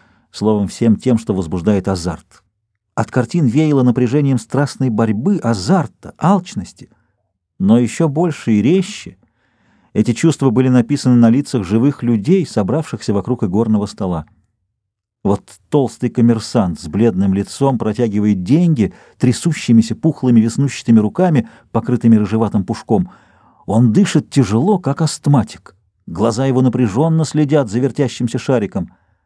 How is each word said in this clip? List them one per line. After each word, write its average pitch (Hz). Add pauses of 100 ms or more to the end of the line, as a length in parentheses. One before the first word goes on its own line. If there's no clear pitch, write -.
(320)
словом, 104
всем 113
тем, 123
что 110
возбуждает 92
азарт. 87 (500)
От 113
картин 135
веяло 143
напряжением 123
страстной 131
борьбы, 117
азарта, 117
алчности. - (680)
Но 104
ещё 123
больше 156
и 104
резче 185 (760)
эти 107
чувства 139
были 127
написаны 127
на 117
лицах 127
живых 113
людей, 120
собравшихся 113
вокруг 101
игорного 107
стола. 90 (1000)
Вот 101 (280)
толстый 127
коммерсант 113
с 78
бледным 98
лицом 113
протягивает 104
деньги 131 (240)
трясущимися 120
пухлыми -
веснущатыми 117
руками, 175 (220)
покрытыми 117
рыжеватым 107
пушком. 104 (560)
Он 113
дышит 147
тяжело, 135
как 143
астматик. - (300)
Глаза 110
его 131
напряжённо 127
следят 143
за 113
вертящимся 127
шариком. 104 (320)